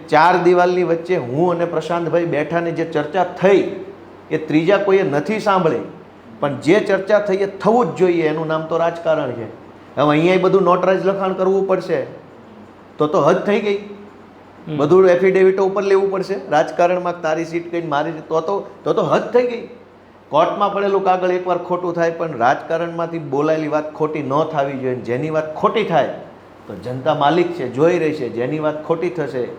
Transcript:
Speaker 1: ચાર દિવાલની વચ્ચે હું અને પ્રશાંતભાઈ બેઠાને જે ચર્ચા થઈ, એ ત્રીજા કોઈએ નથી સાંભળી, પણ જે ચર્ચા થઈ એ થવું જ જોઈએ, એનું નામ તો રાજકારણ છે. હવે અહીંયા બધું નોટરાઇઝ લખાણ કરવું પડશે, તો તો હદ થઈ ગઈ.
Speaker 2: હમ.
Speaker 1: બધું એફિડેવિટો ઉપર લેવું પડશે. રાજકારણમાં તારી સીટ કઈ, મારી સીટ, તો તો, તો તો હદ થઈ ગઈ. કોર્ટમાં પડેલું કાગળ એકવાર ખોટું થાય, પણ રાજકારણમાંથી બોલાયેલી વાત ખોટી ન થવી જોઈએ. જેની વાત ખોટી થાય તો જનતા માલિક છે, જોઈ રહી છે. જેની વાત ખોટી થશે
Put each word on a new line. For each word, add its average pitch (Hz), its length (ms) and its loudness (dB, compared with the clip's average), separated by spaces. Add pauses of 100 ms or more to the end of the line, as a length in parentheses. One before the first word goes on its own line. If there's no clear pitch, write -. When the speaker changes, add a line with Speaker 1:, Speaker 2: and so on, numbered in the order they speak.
Speaker 1:
ચાર 170 360 4
દિવાલની 180 400 4
વચ્ચે 165 340 -2
હું 143 340 0
અને 170 140 0
પ્રશાંતભાઈ 165 600 -2
બેઠાને 160 460 -2
જે 160 140 -2
ચર્ચા 160 380 -2
થઈ, 180 480 2 (600)
એ 156 60 -2
ત્રીજા 160 400 2
કોઈએ 196 260 2
નથી 151 360 -2
સાંભળી, 165 440 0 (560)
પણ 139 200 -4
જે 170 200 4
ચર્ચા 202 400 0
થઈ 190 160 -2
એ 196 100 -2
થવું 226 400 2
જ 147 120 -6
જોઈએ, 170 300 2
એનું 156 200 -2
નામ 160 180 -2
તો 160 120 -2
રાજકારણ 160 540 0
છે. 113 140 -8 (520)
હવે 147 120 2
અહીંયા 165 320 4
બધું 185 220 4
નોટરાઇઝ 180 420 2
લખાણ 190 280 0
કરવું 190 340 0
પડશે, 175 380 -2 (920)
તો 151 100 2
તો 151 140 2
હદ 165 140 4
થઈ 208 240 0
ગઈ. 202 180 -2 (880)
Speaker 2:
હમ. 156 100 -6
Speaker 1:
બધું 180 320 6
એફિડેવિટો 190 560 4
ઉપર 196 180 -2
લેવું 196 280 2
પડશે. 175 240 -4 (140)
રાજકારણમાં 175 720 0
તારી 160 240 -2
સીટ 170 260 -6
કઈ, 170 100 -4
મારી 156 300 -2
સીટ, 156 180 -12
તો 160 120 0
તો, 196 280 -6 (140)
તો 170 100 -2
તો 208 100 0
હદ 165 180 2
થઈ 247 260 0
ગઈ. 226 220 -8 (600)
કોર્ટમાં 185 440 0
પડેલું 196 300 0
કાગળ 185 280 2
એકવાર 180 260 -2
ખોટું 175 360 -4
થાય, 170 180 0
પણ 165 260 -6
રાજકારણમાંથી 165 840 -2
બોલાયેલી 151 480 0
વાત 151 260 -2
ખોટી 151 300 -4
ન 139 200 0
થવી 143 360 -2
જોઈએ. 127 160 -2
જેની 123 340 -4
વાત 156 260 -4
ખોટી 220 280 0
થાય 147 240 2 (600)
તો 113 80 -12
જનતા 127 400 -4
માલિક 165 380 2
છે, 123 200 -8
જોઈ 165 260 2
રહી 156 140 -2
છે. 120 160 -6
જેની 127 300 -4
વાત 151 260 -4
ખોટી 165 240 -2
થશે 131 380 -6 (120)